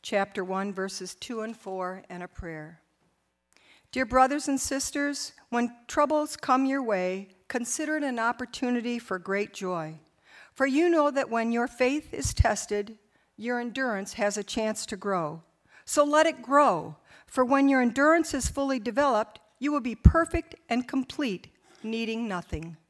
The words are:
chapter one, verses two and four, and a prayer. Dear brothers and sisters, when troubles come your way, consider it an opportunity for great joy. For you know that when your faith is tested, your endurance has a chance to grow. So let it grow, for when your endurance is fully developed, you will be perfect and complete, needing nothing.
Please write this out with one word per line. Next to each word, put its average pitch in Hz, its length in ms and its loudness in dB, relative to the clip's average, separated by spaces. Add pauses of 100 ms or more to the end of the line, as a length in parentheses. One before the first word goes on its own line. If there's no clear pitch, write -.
chapter 196 420 -2
one, 190 260 -4
verses 190 440 -8
two 233 260 -10
and 220 160 -8
four, 185 540 -8
and 180 120 -10
a 180 60 -12
prayer. 160 540 -14 (1080)
Dear 262 120 0
brothers 262 420 4
and 277 140 0
sisters, - 720 -4 (160)
when 240 260 -2 (140)
troubles 302 480 0
come 269 300 2
your 269 160 0
way, 190 460 -2 (200)
consider 302 480 -4
it 294 80 -2
an 254 140 -2
opportunity 240 800 -2
for 196 200 -6
great 196 360 -4
joy. 165 460 -6 (520)
For 269 140 0
you 302 240 4
know 302 200 4
that 269 200 -2
when 226 200 0
your 233 160 0
faith 269 460 -2
is - 220 -4
tested, 208 640 0 (400)
your 240 200 -4
endurance 233 540 -4
has 208 240 0
a 208 80 -4
chance 220 420 -4
to 208 120 -10
grow. 165 440 -4 (440)
So 294 180 4
let 302 220 6
it 302 160 -2
grow, 233 540 4 (300)
for - 160 0
when 277 280 4
your 262 100 6
endurance 302 540 4
is 262 160 -2
fully 269 280 -2
developed, 226 600 0 (200)
you 285 140 0
will 285 80 0
be 233 140 -4
perfect - 640 2 (120)
and 247 180 0
complete, 262 600 -4 (340)
needing 226 460 -4
nothing. 165 480 -8 (140)